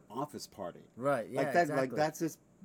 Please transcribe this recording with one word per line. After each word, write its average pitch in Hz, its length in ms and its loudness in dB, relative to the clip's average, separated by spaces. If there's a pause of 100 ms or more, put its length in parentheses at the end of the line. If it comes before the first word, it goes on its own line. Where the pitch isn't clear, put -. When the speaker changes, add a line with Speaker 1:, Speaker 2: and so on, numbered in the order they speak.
Speaker 1:
office 120 380 -6
party. 82 340 -10 (160)
Speaker 2:
Right, 120 320 2
yeah, 131 120 -2
Speaker 1:
Like, 143 120 0
that, 175 80 6
Speaker 2:
exactly. 135 260 2
Speaker 1:
like, 131 80 -6
that's 151 220 2
just, 165 220 -2 (260)